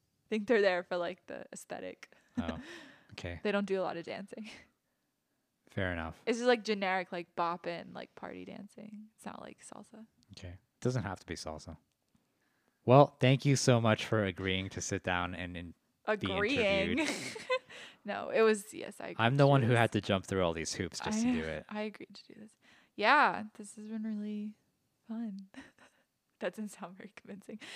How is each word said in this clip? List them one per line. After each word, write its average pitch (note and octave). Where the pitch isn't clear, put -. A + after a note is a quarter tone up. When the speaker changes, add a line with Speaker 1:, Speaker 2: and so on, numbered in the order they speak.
Speaker 1:
think G#3+
they're A3
there F3+
for, F3+
like, F3
the -
aesthetic. -
Speaker 2:
Oh, E2
Speaker 1:
<laughs> -
Speaker 2:
okay. F2
Speaker 1:
They G#3
don't G3+
do F#3+
a F#3
lot D#3
of E3+
dancing. G#3
Speaker 2:
Fair F#2
enough. E2
Speaker 1:
It's A#3
just, A#3+
like, A#3+
generic, F#3+
like, F3
bopping, F3
like, -
party -
dancing. G#3
It's -
not, -
like, -
salsa. -
Speaker 2:
Okay. F2
It -
doesn't B2+
have F#2+
to -
be F2
salsa. D#2
Well, C3+
thank C3
you C#3
so A#2+
much A2
for G#2+
agreeing F#2+
to -
sit F#2+
down F2+
and, F2
and E2+
be -
Speaker 1:
Agreeing? G#3
Speaker 2:
interviewed. D4+
Speaker 1:
<laughs> -
No, G3+
it A3
was, A3
yes, -
I -
agreed F3
Speaker 2:
I'm B2
the C#3+
Speaker 1:
to -
do C#3
Speaker 2:
one C#3
who A2+
Speaker 1:
this. A#2+
Speaker 2:
had A2+
to G#2+
jump F#2+
through F#2+
all E2+
these E2
hoops F2+
just A3
to A#3+
Speaker 1:
I, B3+
Speaker 2:
do A#3
it. D#3+
Speaker 1:
I G#3+
agreed G#3+
to -
do -
this. G#3+
Yeah, G#3+
this G#3
has G#3+
been A3
really G#3
fun. A3
<laughs> C4+
That F3+
doesn't G#3
sound F#3+
very G3
convincing. G3+